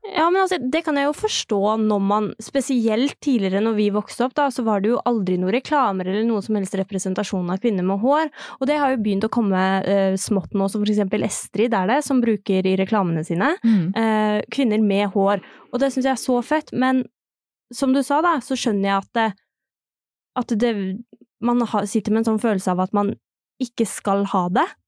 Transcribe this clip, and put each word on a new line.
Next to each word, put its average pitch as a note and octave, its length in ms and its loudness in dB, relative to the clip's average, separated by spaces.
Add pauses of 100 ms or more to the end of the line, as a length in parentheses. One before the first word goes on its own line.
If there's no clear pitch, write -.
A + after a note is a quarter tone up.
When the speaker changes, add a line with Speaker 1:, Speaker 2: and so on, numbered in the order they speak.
Speaker 1:
Ja, F4 200 -2 (100)
men F#4+ 80 4
altså, F#4 160 0
det B3+ 240 -2
kan D4 160 -2
jeg C#4 80 0
jo D4 80 0
forstå - 440 -2 (280)
når G#3 160 2
man, G3+ 260 0 (140)
spesielt B3 800 0
tidligere G3 400 0
når A3 160 0
vi G#3 160 2
vokste G#3 320 -2
opp C4 80 -6
da, C#4+ 160 2
så B3 160 -4
var G#3 160 2
det G#3 80 0
jo A#3+ 160 0
aldri G3 320 0
noe F3+ 160 0
reklamer A#3 560 0
eller G#3 160 0
noe A3 160 0
som G#3+ 160 -2
helst G3 220 -4
representasjon F#3+ 720 -4
av F#3+ 80 -4
kvinner F#3+ 240 0
med G3 160 0
hår, D4 300 0 (260)
og C4+ 80 -4
det D4 160 0
har C4+ 140 2
jo A3+ 80 -4
begynt G3+ 240 0
å - 20 -2
komme, G3 320 0 (240)
eh, G3 320 2
smått - 400 -4
nå, G3 160 2
som G#3+ 80 -2
for G#3 80 0
eksempel G#3 380 0
Estrid A3+ 500 -2
er F#3 140 0
det, C#4+ 120 2
som C4 160 2
bruker G3 460 0
i F#3+ 160 2
reklamene F#3 420 0
sine, F#3 280 0 (120)
Speaker 2:
Mm. G3 320 4
Speaker 1:
eh, G#3+ 540 0
kvinner A3 320 2
med G3+ 320 2
hår, G3 260 2 (320)
og B3 80 -4
det C4+ 140 2
synes C4 160 -2
jeg C4+ 80 0
er - 80 -10
så A#3+ 180 0
fett, D4+ 300 -4
men B3+ 300 0 (680)
som C4 220 0
du C#4 80 4
sa C#4+ 220 2
da, E4 160 2
så C4 180 -4
skjønner G3 320 0
jeg G3 80 2
at G3 160 -6
det, A3 200 0 (1000)
at A#3+ 120 -4 (100)
det, A#3 160 2 (680)
man A#3+ 200 2
har, A3 240 0
sitter G3+ 260 -2
med A3 140 2
en A3 80 2
sånn G#3+ 80 0
følelse F#3+ 300 0
av F3+ 80 0
at F#3 140 -2
man G3+ 200 0 (480)
ikke A#3 240 -2
skal G3+ 400 -2
ha F3+ 240 0
det B3 160 2 (220)